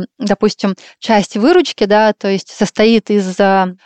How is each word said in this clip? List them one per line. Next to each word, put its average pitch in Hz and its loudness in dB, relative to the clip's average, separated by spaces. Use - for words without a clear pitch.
допустим, 208 -2
часть 214 -2
выручки, 277 0
да, 208 2
то - -8
есть 196 -4
состоит 220 0
из, 190 -2
э, 190 0